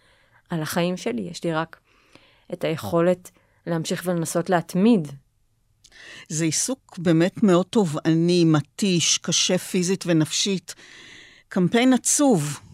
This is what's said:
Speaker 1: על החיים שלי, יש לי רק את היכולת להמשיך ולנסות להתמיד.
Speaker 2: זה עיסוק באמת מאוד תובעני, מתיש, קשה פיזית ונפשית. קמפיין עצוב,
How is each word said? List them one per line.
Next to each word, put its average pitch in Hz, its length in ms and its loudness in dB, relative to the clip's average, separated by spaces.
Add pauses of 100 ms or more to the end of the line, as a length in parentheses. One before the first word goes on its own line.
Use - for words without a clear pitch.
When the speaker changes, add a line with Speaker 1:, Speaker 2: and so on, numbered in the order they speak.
(500)
Speaker 1:
על 165 120 -4
החיים 175 360 -2
שלי, 233 240 -6
יש 170 220 -12
לי 170 100 -2
רק 160 260 -6 (760)
את - 100 -8
היכולת 170 680 -2 (360)
להמשיך 165 380 -4
ולנסות 170 440 -4
להתמיד. 185 580 2 (1200)
Speaker 2:
זה 160 160 -4
עיסוק - 520 -6
באמת 170 460 2
מאוד 185 220 4
תובעני, 170 800 2
מתיש, 165 720 0
קשה - 400 -2
פיזית 185 500 -2
ונפשית. 170 680 0 (720)
קמפיין 233 440 2
עצוב, 202 640 0 (140)